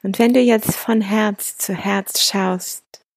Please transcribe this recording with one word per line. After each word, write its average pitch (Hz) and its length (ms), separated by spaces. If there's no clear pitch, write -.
Und 196 160
wenn 233 160
du 254 60
jetzt 233 340
von 220 260
Herz 208 560
zu - 180
Herz 196 480
schaust - 840